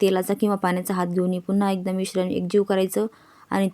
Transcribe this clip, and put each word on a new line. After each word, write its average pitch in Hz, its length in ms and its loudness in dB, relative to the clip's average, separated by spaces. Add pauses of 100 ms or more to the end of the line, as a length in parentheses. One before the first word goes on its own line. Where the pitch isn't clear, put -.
तेलाचा 190 320 2
किंवा 208 240 0
पाण्याचा 180 360 -2
हात 180 140 0
घेऊन 180 240 0
हे 180 80 -2
पुन्हा 196 320 0
एकदा 185 200 -2
मिश्रण 185 380 -2
एकजीव 190 340 2
करायचं 196 440 0 (440)
आणि 196 220 2